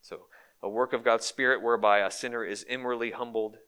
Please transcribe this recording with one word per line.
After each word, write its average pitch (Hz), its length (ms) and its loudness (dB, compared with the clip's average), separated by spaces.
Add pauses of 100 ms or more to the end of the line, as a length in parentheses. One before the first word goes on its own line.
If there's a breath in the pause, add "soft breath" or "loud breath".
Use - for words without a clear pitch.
So, 90 240 -16 (340 soft breath)
a 101 80 -6
work 123 240 0
of 117 100 -2
God's 117 220 4
Spirit 127 380 0
whereby 107 380 4
a 95 100 0
sinner 120 340 -6
is 101 240 -6
inwardly 123 400 -4
humbled 113 480 -4 (100)